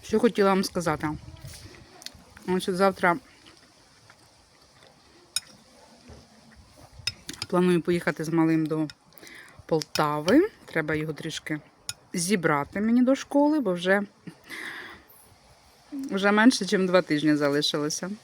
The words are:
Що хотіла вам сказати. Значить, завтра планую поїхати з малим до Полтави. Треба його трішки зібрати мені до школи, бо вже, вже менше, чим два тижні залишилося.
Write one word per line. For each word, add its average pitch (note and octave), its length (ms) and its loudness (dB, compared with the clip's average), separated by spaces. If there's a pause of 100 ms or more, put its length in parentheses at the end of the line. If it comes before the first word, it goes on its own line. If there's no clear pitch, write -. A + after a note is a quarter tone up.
Що A3 120 0
хотіла G3+ 300 2
вам F#3+ 140 2
сказати. E3 460 -4 (1400)
Значить, F#3 300 -2
завтра F#3+ 420 2 (4000)
планую F3+ 340 2
поїхати E3+ 420 -2
з D#3 60 -6
малим D#3+ 360 2
до D#3 220 -4 (800)
Полтави. D#3+ 840 0 (160)
Треба D#3 300 -2
його D#3 180 -4
трішки D3+ 460 -8 (540)
зібрати E3+ 680 0
мені A#3 200 2
до B3+ 140 4
школи, D4 440 2
бо G3+ 140 0
вже, F#3 300 0 (1900)
вже G#3 400 -2
менше, G#3+ 340 4
чим F#3+ 220 0
два F3+ 140 6
тижні D3+ 340 2
залишилося. D3 720 -2 (140)